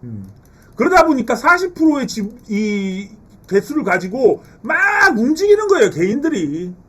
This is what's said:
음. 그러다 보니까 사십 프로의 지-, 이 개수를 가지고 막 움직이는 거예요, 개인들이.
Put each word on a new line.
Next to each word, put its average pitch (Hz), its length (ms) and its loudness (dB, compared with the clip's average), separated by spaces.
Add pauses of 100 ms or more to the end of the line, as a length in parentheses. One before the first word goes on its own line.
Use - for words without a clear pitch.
음. 110 240 -14 (500)
그러다 330 280 4
보니까 262 320 -2
사십 359 380 0
프로의 285 320 0
지-, 208 220 -8 (200)
이 202 600 -4 (400)
개수를 233 360 -2
가지고 185 580 0 (200)
막 311 140 -4 (400)
움직이는 392 520 2
거예요, 277 220 4
개인들이. 180 840 -4 (140)